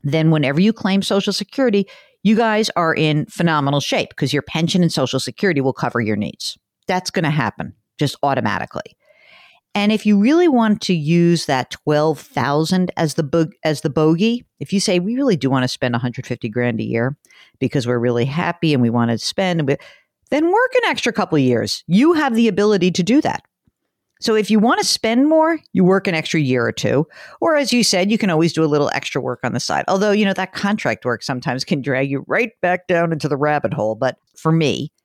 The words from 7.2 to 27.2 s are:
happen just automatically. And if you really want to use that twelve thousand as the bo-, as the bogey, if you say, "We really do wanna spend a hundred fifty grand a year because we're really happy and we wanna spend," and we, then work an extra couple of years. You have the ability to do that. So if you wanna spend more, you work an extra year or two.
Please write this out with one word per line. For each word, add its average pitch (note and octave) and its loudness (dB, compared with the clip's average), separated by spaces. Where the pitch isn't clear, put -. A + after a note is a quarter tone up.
happen A#2 -4
just C#3+ -2
automatically. A#2 -4
And G#3 2
if G#3+ -2
you G#3 4
really D#4+ 4
want A3+ 2
to - -2
use E3+ 2
that C3 -2
twelve D3+ 0
thousand D#3 0
as D#3 0
the E3 -2
bo-, D#3+ 0
as D#3 -2
the D#3+ -2
bogey, E3 0
if - -8
you G3 2
say, F3+ 0
"We G3+ -4
really B3+ 2
do C3 -2
wanna B2+ 0
spend B2 -4
a A#2 0
hundred A#2+ -6
fifty A#2+ -8
grand A#2 -2
a - -4
year A#2+ -2
because B2+ -2
we're B2 0
really A#2+ 0
happy D#3+ -2
and B2+ 2
we A#2 2
wanna A#2 0
spend," F3+ -2
and C3+ -2
we, D3 0
then E4+ 0
work B4 2
an A#4 2
extra B3+ -2
couple F3 0
of C#3 4
years. A#2 0
You B3 4
have C#4+ 0
the A#3 4
ability G3 2
to F3 -2
do A#3+ 2
that. - -6
So A3 0
if G#3 0
you A3 6
wanna C#4+ 2
spend A#3+ 0
more, D#4+ 4
you F#3 2
work F#3+ 2
an F#3 -2
extra D#3+ -2
year B2+ 0
or A2+ -2
two. B2 0